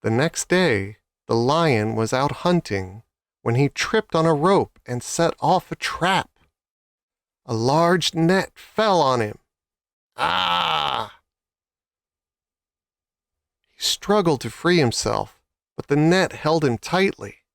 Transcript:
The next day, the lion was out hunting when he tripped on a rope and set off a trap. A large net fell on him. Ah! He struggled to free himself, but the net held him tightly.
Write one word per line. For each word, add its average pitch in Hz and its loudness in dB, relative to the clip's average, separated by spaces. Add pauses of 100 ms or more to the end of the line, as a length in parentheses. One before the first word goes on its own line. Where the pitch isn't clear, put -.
The 113 -4
next 131 -2
day, 110 0 (280)
the 117 -2
lion 117 0
was 110 -2
out 131 -2
hunting 104 -2 (400)
when 117 -2
he 139 2
tripped - -4
on 160 2
a 165 4
rope 151 2
and 123 -6
set - -2
off 165 0
a 160 -10
trap. - -4 (1160)
A 127 -6
large 156 2
net 170 2
fell 208 0
on 131 2
him. 104 -4 (760)
Ah! 160 -2 (2500)
He - -16
struggled 170 0
to 120 -8
free 175 0
himself, 110 -2 (360)
but - -12
the 143 2
net 165 2
held 156 0
him 123 0
tightly. 185 -2 (160)